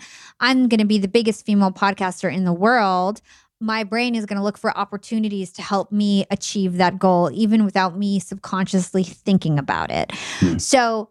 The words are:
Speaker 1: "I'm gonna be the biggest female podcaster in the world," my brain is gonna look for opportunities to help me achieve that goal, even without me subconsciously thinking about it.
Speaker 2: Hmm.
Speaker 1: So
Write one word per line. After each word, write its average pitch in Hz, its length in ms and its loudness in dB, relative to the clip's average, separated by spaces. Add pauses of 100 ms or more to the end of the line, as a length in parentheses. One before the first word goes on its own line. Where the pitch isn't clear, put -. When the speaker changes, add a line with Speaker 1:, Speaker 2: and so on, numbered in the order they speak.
(380)
Speaker 1:
"I'm 254 300 2
gonna 220 160 2
be 214 140 2
the 196 100 -2
biggest 220 360 0
female 202 280 2
podcaster 190 600 -2
in 185 120 -2
the 175 80 2
world," 196 680 2 (400)
my 220 220 -4
brain 233 320 -2
is 214 120 -4
gonna 202 180 -4
look 208 120 -2
for - 220 -4
opportunities 202 760 -4
to 190 80 -14
help 190 280 -2
me 202 400 2
achieve 190 460 -2
that 180 240 2
goal, 175 320 4
even 214 320 2
without 185 340 0
me 202 220 0
subconsciously 190 840 -2
thinking 175 560 0
about 87 320 -2
it. 73 220 -4 (260)
Speaker 2:
Hmm. 170 200 2
Speaker 1:
So 226 520 0